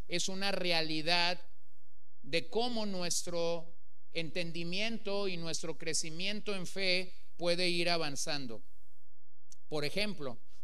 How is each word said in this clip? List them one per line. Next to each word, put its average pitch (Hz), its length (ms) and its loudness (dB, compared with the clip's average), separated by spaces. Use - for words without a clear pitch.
es 175 200 0
una 190 240 0
realidad 175 880 2
de 165 260 0
cómo 226 360 0
nuestro 170 920 0
entendimiento 180 1160 0
y 180 100 0
nuestro 165 400 0
crecimiento 180 760 0
en 180 100 -2
fe 185 480 0
puede 175 320 2
ir 170 200 2
avanzando. 143 720 0
Por 147 180 0
ejemplo, 147 540 0